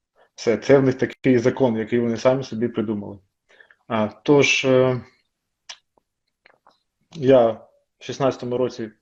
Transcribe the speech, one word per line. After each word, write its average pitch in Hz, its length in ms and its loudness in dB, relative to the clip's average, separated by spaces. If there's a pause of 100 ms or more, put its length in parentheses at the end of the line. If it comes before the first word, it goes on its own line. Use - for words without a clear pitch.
(360)
Все, - 220 -2
це 135 200 4
в 135 60 4
них 131 120 2
такий 127 420 0
закон, 117 400 0
який 110 220 -2
вони 117 180 -2
самі 131 260 0
собі 117 240 -6
придумали. 104 500 -6 (680)
А, 110 200 -2 (160)
тож, 139 420 2
е, 127 360 2 (2250)
я 127 360 4 (480)
в - 40 -20
шістнадцятому 123 540 -6
році 117 340 -6 (100)